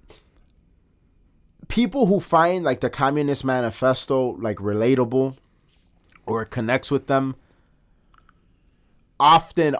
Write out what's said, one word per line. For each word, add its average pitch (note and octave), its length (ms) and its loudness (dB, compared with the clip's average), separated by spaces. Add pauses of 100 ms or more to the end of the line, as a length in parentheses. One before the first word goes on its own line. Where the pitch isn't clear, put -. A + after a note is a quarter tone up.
(1700)
people A#3+ 400 0
who F#3+ 120 2
find, E3+ 460 2
like, B2+ 160 0
the C3 80 -2
Communist C#3+ 560 -2
Manifesto, B2+ 960 -2
like, G#2+ 180 -6
relatable B2 760 0 (920)
or A2 200 -4
connects B2 440 -4
with C3+ 180 -2
them C3+ 280 0 (1800)
often D#3 600 4